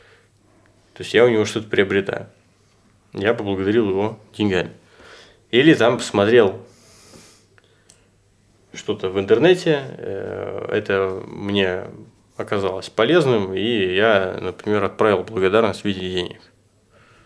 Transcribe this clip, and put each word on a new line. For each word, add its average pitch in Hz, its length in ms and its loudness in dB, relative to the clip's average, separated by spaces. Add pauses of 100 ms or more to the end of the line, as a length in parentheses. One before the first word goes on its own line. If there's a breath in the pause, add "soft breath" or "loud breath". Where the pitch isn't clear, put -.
(960 soft breath)
То - 80 -14
есть - 100 -8
я 107 120 6
у 123 40 6
него 107 160 2
что-то 110 220 -6
приобретаю. 98 600 -2 (840)
Я 101 200 -2
поблагодарил 101 560 0
его 104 280 -4 (180)
деньгами. 92 360 -2 (800 soft breath)
Или 139 240 6
там 120 220 2
посмотрел 107 640 2 (2250 soft breath)
что-то 98 360 -8
в 95 100 -4
интернете, 143 640 2 (160)
э, 98 720 -8
это 98 560 -2
мне 98 560 -2 (540)
оказалось 98 520 -4
полезным, 120 640 2
и 98 420 -2
я, 98 460 2
например, 101 420 -4
отправил 98 400 2
благодарность 95 580 0
в - 40 -6
виде 95 240 -4
денег. 90 320 -6 (840 soft breath)